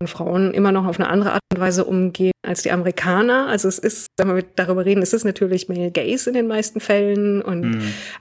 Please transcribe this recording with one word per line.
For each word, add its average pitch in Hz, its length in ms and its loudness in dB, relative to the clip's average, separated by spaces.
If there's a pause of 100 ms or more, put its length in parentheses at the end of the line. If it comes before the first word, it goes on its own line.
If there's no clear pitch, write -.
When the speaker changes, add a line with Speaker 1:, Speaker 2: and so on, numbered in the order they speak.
Speaker 1:
von 170 60 -4
Frauen 180 440 0
immer 196 200 4
noch 190 140 2
auf 175 140 -2
eine 185 80 2
andere 196 240 2
Art 202 80 0 (140)
und 185 60 -2
Weise 185 260 2
umgehen 185 460 0 (140)
als 175 160 -4
die - 80 -2
Amerikaner. 185 760 2
Also 208 200 -2
es 190 120 0
ist, - 300 -2 (100)
wenn 190 180 2
wir 185 60 0 (140)
darüber 185 280 0
reden, 202 160 4
es 185 140 2
ist 220 100 -2
natürlich 190 460 -2
Male 175 200 -2
Gaze 175 380 -2
in 247 60 -2
den 240 120 0
meisten 220 340 -2
Fällen 202 600 2
und, 175 200 -4 (100)
Speaker 2:
Mhm. 107 240 -2 (260)